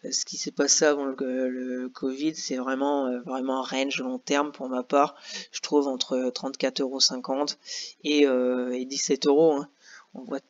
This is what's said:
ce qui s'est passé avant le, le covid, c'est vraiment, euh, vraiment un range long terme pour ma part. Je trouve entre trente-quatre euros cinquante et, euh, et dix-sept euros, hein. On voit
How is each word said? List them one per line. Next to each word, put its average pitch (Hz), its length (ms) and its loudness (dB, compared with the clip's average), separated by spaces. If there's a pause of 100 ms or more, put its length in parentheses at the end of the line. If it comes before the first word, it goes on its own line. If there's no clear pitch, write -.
(120)
ce - 140 -2
qui - 120 -12
s'est - 140 -6
passé 143 340 4
avant 143 200 4
le, 131 440 -2
le 127 400 -6
covid, 139 460 -4
c'est - 220 -6
vraiment, 135 500 0
euh, 123 140 -2
vraiment 131 380 -4
un 131 40 -4
range 131 380 -2
long 127 180 -4
terme 147 320 0
pour 131 180 -10
ma 127 140 -4
part. 143 320 2 (360)
Je - 100 -10
trouve 143 260 2
entre 127 440 -2
trente-quatre 135 500 -4
euros 135 180 -2
cinquante 135 580 0 (460)
et, 147 220 6
euh, 127 460 2
et 127 140 -4
dix-sept 135 420 0
euros, 151 260 6
hein. 143 160 -4 (480)
On 131 60 -14
voit 135 160 -8 (100)